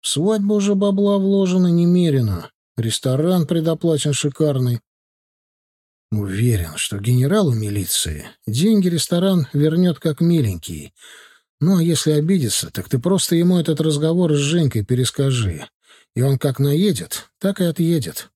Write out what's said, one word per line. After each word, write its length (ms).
В 80
свадьбу 460
уже 200
бабла 440
вложено 480
немерено. 840
Ресторан 680
предоплачен 680
шикарный». 640
Уверен, 640
что 220
генералу 540
милиции 720
деньги 420
ресторан 640
вернет 460
как 240
миленький. 720
Ну, 160
а 60
если 300
обидится, 580
так 180
ты 100
просто 380
ему 220
этот 220
разговор 540
с 40
Женькой 460
перескажи. 840
И 80
он 160
как 200
наедет, 800
так 220
и 40
отъедет 720